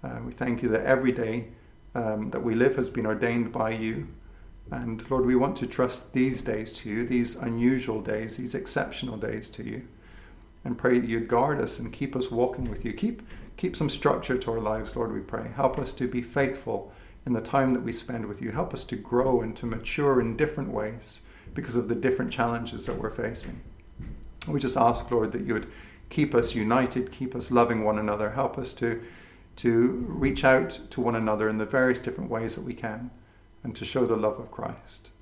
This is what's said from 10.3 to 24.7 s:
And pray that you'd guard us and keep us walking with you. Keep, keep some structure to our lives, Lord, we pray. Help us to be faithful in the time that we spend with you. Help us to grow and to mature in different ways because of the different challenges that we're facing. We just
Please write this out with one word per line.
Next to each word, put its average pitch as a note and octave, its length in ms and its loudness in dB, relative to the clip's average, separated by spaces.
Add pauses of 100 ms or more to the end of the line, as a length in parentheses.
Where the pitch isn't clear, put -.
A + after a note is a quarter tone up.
And B2 140 -2
pray B2+ 220 6
that A#2 100 0
you'd A2+ 180 0
guard C3+ 320 4
us - 200 -2
and A#2+ 140 -8
keep C3+ 220 -4
us B2+ 160 -2
walking B2 380 0
with G#2+ 160 -6
you. A2+ 80 -4
Keep, A#3 280 -2 (360)
keep F3+ 180 -4
some D3 140 0
structure C3+ 480 2
to - 140 -2
our A2+ 80 0
lives, G#2+ 360 -2
Lord, A2+ 180 -2
we G#2+ 80 -4
pray. A2+ 340 -6
Help C3 240 2
us B2 140 -6
to B2 140 -2
be B2 140 -2
faithful C3 720 -2 (340)
in B2 80 0
the A2 80 0
time C3 320 2
that A#2+ 100 0
we A2+ 80 -4
spend A2+ 340 -6
with G2+ 160 -8
you. A#2+ 100 -6
Help D#3+ 220 -4
us - 120 -8
to - 100 -6
grow B2 460 4
and A2+ 160 -4
to - 80 -8
mature B2+ 540 2
in A2+ 160 0
different D3 360 0
ways G#2+ 500 -6 (320)
because A#2 220 -4
of A#2 120 2
the A2+ 80 2
different B2+ 360 0
challenges A#2 540 -2
that - 120 -4
we're A2 120 -4
facing. - 520 -6 (840)
We D3 120 0
just C3+ 180 0